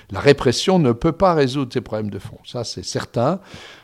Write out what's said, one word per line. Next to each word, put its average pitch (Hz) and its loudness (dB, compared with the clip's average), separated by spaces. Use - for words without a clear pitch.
la 95 -6
répression 143 4
ne 143 4
peut 147 0
pas 185 4
résoudre 139 0
ces 127 -2
problèmes 107 -6
de 101 -8
fond. - -16
Ça, 120 -8
c'est - -12
certain. 123 -2